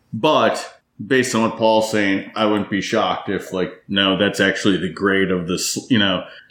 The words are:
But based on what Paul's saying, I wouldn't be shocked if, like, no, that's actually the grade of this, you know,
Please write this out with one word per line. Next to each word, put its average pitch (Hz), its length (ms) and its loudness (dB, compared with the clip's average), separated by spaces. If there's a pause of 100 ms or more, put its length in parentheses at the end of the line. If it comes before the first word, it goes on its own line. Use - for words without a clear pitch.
(140)
But 117 640 0 (240)
based 123 300 0
on 113 160 2
what - 80 -6
Paul's 113 320 4
saying, 98 460 0
I 110 100 0
wouldn't 104 240 0
be 98 120 -2
shocked 95 480 -2
if, 92 220 -4
like, 92 200 -2 (160)
no, 98 280 0
that's 95 240 0
actually 98 380 2
the 85 160 -4
grade 98 380 0
of 90 160 -2
this, - 280 -4 (140)
you 117 80 4
know, 95 260 2 (280)